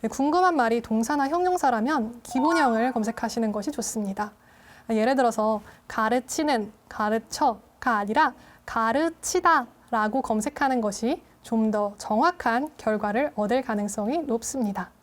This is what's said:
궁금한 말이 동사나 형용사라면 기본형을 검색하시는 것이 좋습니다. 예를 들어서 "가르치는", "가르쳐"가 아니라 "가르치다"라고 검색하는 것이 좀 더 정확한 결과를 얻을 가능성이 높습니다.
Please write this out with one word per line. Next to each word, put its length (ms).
궁금한 460
말이 260
동사나 460
형용사라면 920
기본형을 720
검색하시는 580
것이 200
좋습니다. 600
예를 260
들어서 460
"가르치는", 840
"가르쳐"가 1080
아니라 360
"가르치다"라고 1600
검색하는 600
것이 400
좀 280
더 260
정확한 800
결과를 580
얻을 280
가능성이 560
높습니다. 720